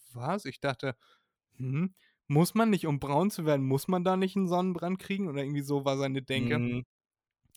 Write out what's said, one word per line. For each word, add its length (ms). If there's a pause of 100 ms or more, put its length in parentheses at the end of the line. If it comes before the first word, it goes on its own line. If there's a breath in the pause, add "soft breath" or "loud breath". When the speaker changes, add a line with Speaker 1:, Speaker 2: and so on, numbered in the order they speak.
(140)
Speaker 1:
„Was?“ 320
Ich 140
dachte: 360 (640 soft breath)
„Hm, 360 (340 soft breath)
muss 260
man 160
nicht, 160
um 140
braun 300
zu 160
werden, 200
muss 220
man 160
da 140
nicht 180
'n 120
Sonnenbrand 520
kriegen?“ 280
Oder 160
irgendwie 180
so 240
war 120
seine 240
Denke. 420
Speaker 2:
Mhm. 180 (760)